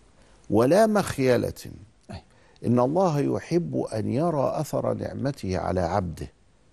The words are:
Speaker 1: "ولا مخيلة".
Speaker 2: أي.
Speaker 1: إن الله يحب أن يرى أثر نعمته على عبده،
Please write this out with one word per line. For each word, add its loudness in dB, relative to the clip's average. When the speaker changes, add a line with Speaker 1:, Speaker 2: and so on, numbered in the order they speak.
Speaker 1:
"ولا 6
مخيلة". 2
Speaker 2:
أي. -14
Speaker 1:
إن 4
الله 2
يحب -2
أن -4
يرى 0
أثر -2
نعمته -4
على -2
عبده، -2